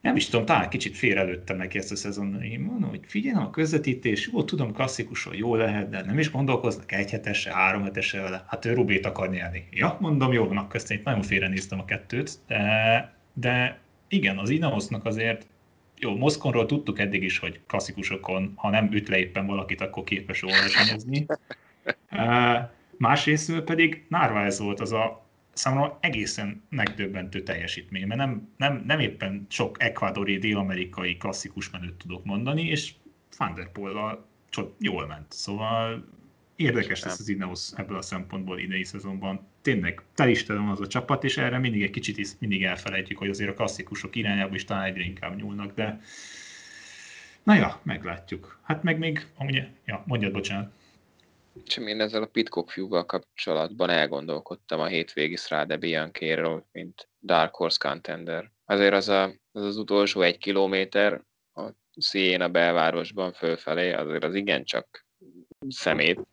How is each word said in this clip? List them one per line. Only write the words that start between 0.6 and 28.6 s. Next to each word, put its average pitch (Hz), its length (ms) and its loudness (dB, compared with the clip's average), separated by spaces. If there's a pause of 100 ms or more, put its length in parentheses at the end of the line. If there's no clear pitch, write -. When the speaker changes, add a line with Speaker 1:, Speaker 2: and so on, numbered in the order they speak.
Speaker 1:
kicsit - 280 -4
félrelőttem 95 600 0
neki 95 220 -4
ezt 95 140 -4
a 101 40 -6
szezon. 101 460 -4
Én 117 180 -6
mondom, 202 300 -2
hogy 104 160 -8
figyelj, 226 380 0
a - 60 -4
közvetítés, 143 800 0
jó, 233 120 2
tudom, 123 280 0
klasszikusról 123 640 -4
jó 113 180 0
lehet, 104 340 2
de 98 140 -6
nem 98 160 0
is 156 120 2
gondolkoznak 123 640 0
egy 98 180 0
hetesre, 104 420 -2
három 95 300 4
hetesre 98 400 -2
vele. 92 260 -6
Hát - 160 -6
ő 117 100 4
Rubét 101 320 4
akar 92 240 -2
nyerni. 87 400 -4
Ja, 104 300 2
mondom, 139 320 4
jó, 107 200 4
na, 98 160 -2
köszönjük, - 360 -4
nagyon 107 180 2
félrenéztem 95 580 0
a - 40 -6
kettőt, - 600 -4
de, 110 680 2 (180)
de 123 460 0 (300)
igen, 110 300 2
az 101 120 -2
Ineosnak 127 540 0
azért, 107 420 0 (520)
jó, 113 180 -2
Mosconról 123 500 2
tudtuk 143 320 0
eddig 101 240 2
is, 92 160 0
hogy 87 280 -6
klasszikusokon, 95 880 -4
ha 104 140 0
nem 107 220 4
üt 104 160 0
le 98 100 2
éppen 92 280 0
valakit, 95 340 -4
akkor - 240 -6
képes 98 380 -4
jól 95 80 -2
versenyezni. 110 760 4
<laughs> - 840 -8
Ö, 120 460 4 (400)
másrésztről 151 680 2
pedig 165 440 2
Narvaez 107 500 2
volt 101 220 -2
az 107 120 -4
a 110 300 0 (300)
számomra 139 480 2
egészen 104 680 -2
megdöbbentő 98 720 -2
teljesítmény, 92 640 -6
mert 113 140 -2
nem, 127 360 -2
nem, 139 300 0